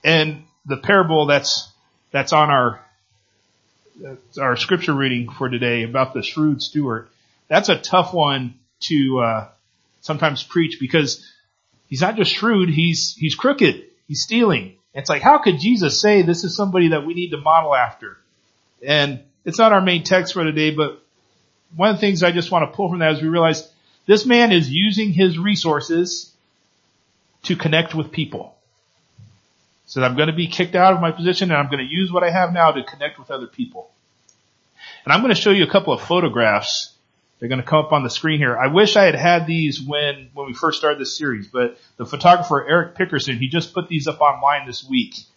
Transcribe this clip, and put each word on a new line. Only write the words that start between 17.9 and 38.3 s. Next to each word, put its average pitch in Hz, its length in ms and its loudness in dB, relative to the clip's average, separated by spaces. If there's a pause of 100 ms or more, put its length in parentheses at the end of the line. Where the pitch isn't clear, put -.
And 143 360 0 (240)
it's 165 120 -6
not 220 160 6
our 190 80 4
main 180 220 0
text 185 300 0
for 175 100 -2
today, 156 280 0
but 151 300 -4 (760)
one 190 140 2
of 208 80 0
the - 20 -8
things 196 240 0
I 175 80 4
just 170 200 -4
want 160 200 0
to - 40 -20
pull 202 120 -4
from 175 120 -4
that 156 120 2
is 147 100 -4
we 156 60 -2
realize 165 420 0 (360)
this 208 200 4
man 240 280 6
is 160 160 4
using 202 420 -2
his 175 260 2
resources 170 920 -2 (1120)
to 175 140 -2
connect 165 360 0
with 156 180 -6
people. - 440 -8 (1300)
He - 80 -20
said, 131 120 -2
"I'm 123 120 0
gonna 156 160 0
be 165 160 -4
kicked 175 280 -6
out 185 180 6
of 170 80 -2
my 165 100 0
position 175 400 -2
and 147 80 2
I'm 139 100 -2
gonna 135 140 -4
use 170 300 -4
what 180 100 0
I 175 60 0
have 175 240 -2
now 165 180 4
to 135 120 -4
connect 143 360 -10
with 135 120 -16
other 127 160 -10
people." - 440 -12 (1120)
And 135 80 -2
I'm 180 100 4
gonna 240 140 2
show 202 160 2
you 190 120 4
a - 60 -2
couple 190 220 0
of 117 100 -4
photographs. 120 920 -2 (460)
They're 120 100 -10
gonna 127 140 -4
come 156 160 2
up 147 120 -2
on 147 120 2
the 120 60 -4
screen 156 280 -4